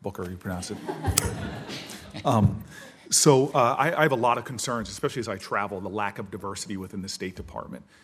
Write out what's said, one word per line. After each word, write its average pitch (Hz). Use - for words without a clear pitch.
Booker, 95
you 92
pronounce 90
it. 101
<laughs> -
Um, 110
so, 143
uh, 131
I, 151
I 156
have 151
a -
lot 120
of 117
concerns, 117
especially -
as 107
I 101
travel, 101
the 98
lack 101
of 101
diversity 98
within 95
the 95
State 95
Department. -